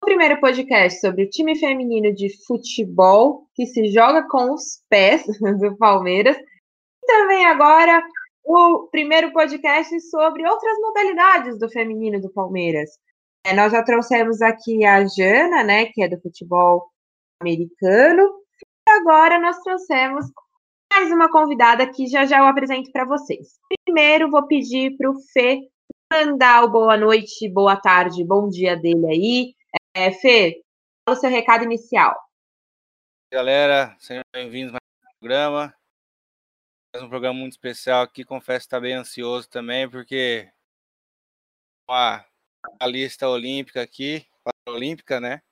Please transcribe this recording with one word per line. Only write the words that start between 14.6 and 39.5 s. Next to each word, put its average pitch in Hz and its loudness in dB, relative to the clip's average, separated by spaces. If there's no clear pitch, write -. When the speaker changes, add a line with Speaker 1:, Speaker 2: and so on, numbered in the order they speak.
Speaker 1:
a 202 4
Jana, 240 2
né, 214 2
que 226 -6
é 175 0
do 175 -8
futebol 175 0
americano. 190 2
E - 6
agora 330 4
nós 349 -4
trouxemos 302 -4
mais 381 2
uma 330 2
convidada 254 2
que 262 -8
já 269 0
já 277 2
eu 269 6
apresento 269 -2
pra 254 -4
vocês. 277 -8
Primeiro, 311 2
vou 285 2
pedir 269 -4
pro 269 -4
Fê 262 0
mandar 262 4
o 233 2
boa 220 2
noite, 214 0
boa 196 2
tarde, 185 0
bom 202 0
dia 180 -2
dele 170 0
aí. 233 -2
É, 185 -2
Fê, 202 0
fala 254 -2
o - -10
seu 262 -2
recado 233 0
inicial. 233 -2
Speaker 2:
Galera, 135 0
sejam 127 -16
bem-vindos 127 -14
mais 123 -16
um - -20
programa. 143 -6
Mais 123 -14
um 127 -20
programa 127 -8
muito 131 -14
especial 123 -6
aqui, 127 -12
confesso 127 -10
que - -18
tá 127 -8
bem 123 -10
ansioso 123 -12
também, 123 -10